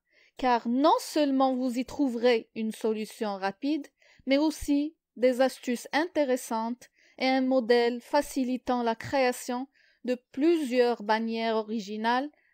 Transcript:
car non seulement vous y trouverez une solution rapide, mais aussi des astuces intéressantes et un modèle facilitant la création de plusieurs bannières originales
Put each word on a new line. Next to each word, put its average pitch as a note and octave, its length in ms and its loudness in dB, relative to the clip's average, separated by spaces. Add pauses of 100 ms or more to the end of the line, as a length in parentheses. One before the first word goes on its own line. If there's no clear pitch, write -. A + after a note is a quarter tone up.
(380)
car A#3+ 300 2
non C#4 320 4
seulement C4+ 560 2
vous B3 240 -2
y B3 60 -2
trouverez A#3+ 680 0
une A3 160 -4
solution G#3+ 640 -4
rapide, C#4 500 -4 (380)
mais C4+ 120 2
aussi D4 580 0 (200)
des B3 260 2
astuces B3+ 520 -2
intéressantes B3+ 960 -2 (280)
et C4 100 0
un C4 140 2
modèle A#3+ 600 2
facilitant B3+ 840 -2
la A3+ 120 0
création B3 720 -2 (360)
de B3 120 -2 (160)
plusieurs B3+ 680 2
bannières A3+ 540 0
originales A3 760 -2 (240)